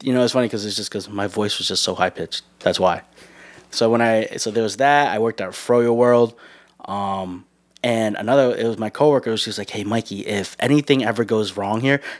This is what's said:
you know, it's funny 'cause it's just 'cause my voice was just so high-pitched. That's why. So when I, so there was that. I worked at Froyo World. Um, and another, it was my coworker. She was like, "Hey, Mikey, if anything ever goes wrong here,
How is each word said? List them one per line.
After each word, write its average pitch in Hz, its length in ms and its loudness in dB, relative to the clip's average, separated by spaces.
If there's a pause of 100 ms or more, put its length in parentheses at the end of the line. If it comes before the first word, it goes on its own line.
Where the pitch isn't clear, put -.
you 127 100 -2
know, 127 120 4
it's 117 80 2
funny 123 160 2
'cause 104 160 -6
it's 101 120 -4
just 107 140 -8
'cause 98 180 -8
my 101 180 -4
voice 104 320 -2
was - 100 -4
just 95 140 -2
so 92 120 0
high-pitched. - 480 -4 (180)
That's - 180 0
why. 90 240 2 (680)
So 113 200 0
when 117 100 4
I, 113 260 2 (100)
so - 140 -6
there 113 120 0
was 101 140 -2
that. 143 360 2
I 107 60 -2
worked 113 220 -2
at 92 100 -6
Froyo 120 440 2
World. 120 400 4 (500)
Um, 98 600 -6 (380)
and 113 340 0
another, 123 400 2
it 113 100 -2
was 113 120 -2
my 107 120 -4
coworker. 135 460 2
She 107 140 -4
was 104 80 -8
like, 101 120 -8
"Hey, 107 140 -6
Mikey, 104 360 -4
if 101 400 -6
anything 139 440 2
ever 113 200 0
goes 107 320 -2
wrong 101 240 -2
here, 139 200 2 (200)